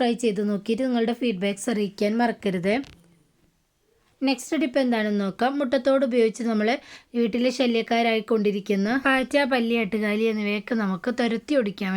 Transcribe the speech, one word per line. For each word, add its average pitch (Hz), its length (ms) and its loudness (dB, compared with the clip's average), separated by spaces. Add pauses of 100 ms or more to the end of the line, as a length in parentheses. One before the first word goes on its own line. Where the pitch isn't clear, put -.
ട്രൈ 240 120 2 (140)
ചെയ്ത് 208 260 0
നോക്കിയിട്ട് 208 380 -2
നിങ്ങളുടെ 240 340 0
ഫീഡ്ബാക്ക്സ് 202 500 -2
അറിയിക്കാൻ 208 480 0
മറക്കരുത്. 202 520 0 (1500)
നെക്സ്റ്റ് 269 340 -2
ടിപ്പ് 285 220 0
എന്താണെന്ന് 214 420 0
നോക്കാം. 233 340 0
മുട്ടത്തോട് 269 480 2
ഉപയോഗിച്ച് 233 420 2
നമ്മൾ 214 200 2 (500)
വീട്ടിലെ 240 400 2
ശല്യക്കാരായിക്കൊണ്ടിരിക്കുന്ന 220 1500 0
പാറ്റ, 262 300 2 (160)
പല്ലി, 233 320 0
എട്ടുകാലി 214 480 0
എന്നിവയൊക്കെ 208 500 -2
നമുക്ക് 190 300 -2 (100)
തുരത്തി 233 380 0
ഓടിക്കാൻ 196 360 -4